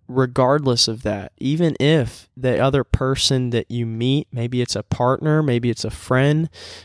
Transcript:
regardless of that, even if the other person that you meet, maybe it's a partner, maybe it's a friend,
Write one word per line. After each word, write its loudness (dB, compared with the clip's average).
regardless 2
of -6
that, -6
even 0
if 0
the 0
other 2
person 0
that -2
you -4
meet, 0
maybe -2
it's -4
a -4
partner, 0
maybe 0
it's -4
a -6
friend, 0